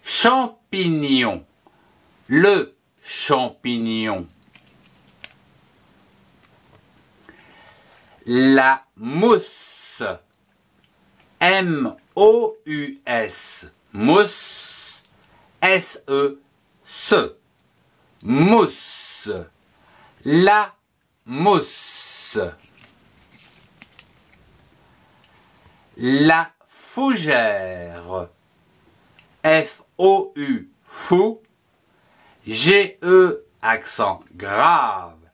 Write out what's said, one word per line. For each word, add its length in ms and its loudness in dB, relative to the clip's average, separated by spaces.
Champignon. 1400 0
Le 460 2
champignon. 1200 -4
La 580 2
mousse. 1040 -2
M 540 0
O 400 4
U 400 -8
S. 640 -6
Mousse. 1120 -2
S 460 -2
E. 320 -2
Se. 520 -2
Mousse. 1080 0
La 500 2
mousse. 1120 -4
La 560 2
fougère. 1600 -4
F 380 0
O 400 2
U, 340 -6
fou. 580 0
G 560 2
E, 420 4
accent 580 -2
grave. 840 -2